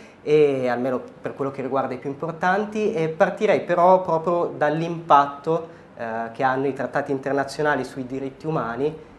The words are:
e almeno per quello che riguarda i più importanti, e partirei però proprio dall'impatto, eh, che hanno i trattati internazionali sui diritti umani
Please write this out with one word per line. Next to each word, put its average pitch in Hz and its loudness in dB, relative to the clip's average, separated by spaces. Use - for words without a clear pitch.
e 143 4
almeno 123 -2
per 123 -8
quello 135 -4
che 135 -10
riguarda 127 -2
i 123 -8
più 143 -8
importanti, 190 -2
e 160 0
partirei 185 2
però 180 6
proprio 165 0
dall'impatto, 160 2
eh, 120 -8
che 135 -6
hanno 131 0
i 131 -2
trattati 135 -4
internazionali 139 -2
sui 127 -8
diritti 135 -8
umani 143 -4